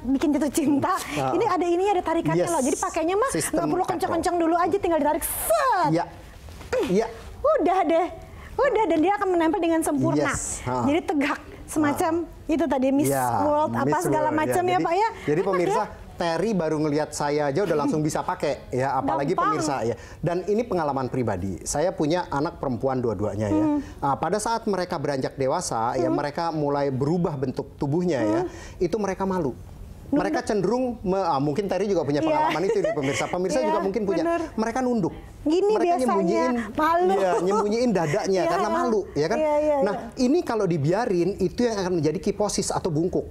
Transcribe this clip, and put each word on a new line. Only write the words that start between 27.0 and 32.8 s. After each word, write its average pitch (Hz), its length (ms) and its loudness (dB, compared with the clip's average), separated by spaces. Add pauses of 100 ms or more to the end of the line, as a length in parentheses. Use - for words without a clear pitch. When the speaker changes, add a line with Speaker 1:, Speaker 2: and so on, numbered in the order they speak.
Speaker 2:
bentuk 131 320 -4 (100)
tubuhnya, 156 460 0
ya, 320 220 2
Speaker 1:
Hmm. 349 100 -6 (240)
Speaker 2:
itu 180 180 0
mereka 196 300 -2
malu. 180 320 -2 (480)
Speaker 1:
Nunduk. 285 160 0
Speaker 2:
Mereka 311 220 0
cenderung 233 580 0
me-, 190 160 0
ah, 165 240 2
mungkin 147 240 0
Terry 196 240 0
juga 165 160 2
punya 143 160 0
Speaker 1:
Iya. 320 80 2
Speaker 2:
pengalaman 311 340 2
itu 381 140 2
nih, 605 160 0